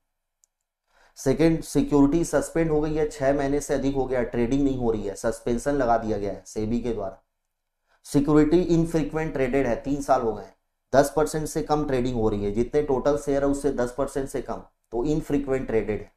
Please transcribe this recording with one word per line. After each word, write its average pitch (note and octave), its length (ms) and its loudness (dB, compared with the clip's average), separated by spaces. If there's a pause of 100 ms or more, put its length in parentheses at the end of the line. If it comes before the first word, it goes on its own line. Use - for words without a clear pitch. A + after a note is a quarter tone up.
(1160)
सेकंड, D3+ 460 2
सिक्योरिटी C#3+ 640 2
सस्पेंड D#3+ 460 0
हो D3+ 100 2
गई D#3 140 -2
है, D3+ 140 0
छह C#3 260 0
महीने C#3+ 260 0
से C#3+ 140 -4
अधिक C3+ 200 -2
हो C3 120 0
गया, B2+ 160 -2
ट्रेडिंग A#2+ 420 0
नहीं C3 140 0
हो A#2 120 0
रही G#2+ 120 -2
है, G2 120 -6
सस्पेंशन A#2+ 580 -2
लगा A#2+ 260 2
दिया G#2+ 200 -2
गया G2+ 140 -4
है - 140 -14
सेबी A2+ 340 -4
के A#2+ 120 -4
द्वारा, G2 300 -8 (840)
सिक्योरिटी D3+ 580 4
इनफ्रीक्वेंट D#3+ 680 0
ट्रेडेड C3 340 0
है, A#2 100 0
तीन C#3 260 -4
साल B2+ 180 2
हो A2 140 -2
गए G2+ 80 -10
हैं, - 140 -20 (380)
दस C#3+ 220 6
परसेंट D3+ 320 0
से D#3 140 -4
कम D3+ 240 0
ट्रेडिंग B2+ 300 0
हो A2 120 2
रही G#2 160 0
है, G2+ 60 0
जितने A#2+ 320 0
टोटल C#3+ 340 0
शेयर C#3 280 0
है C#3+ 60 2
उससे C#3 200 0
दस A#2+ 280 -2
परसेंट C3+ 300 -4
से B2 140 -6
कम, A2+ 200 -10 (300)
तो A#2+ 120 -2
इनफ्रीक्वेंट C#3+ 640 -2
ट्रेडेड G#2+ 340 -2
है। - 160 -18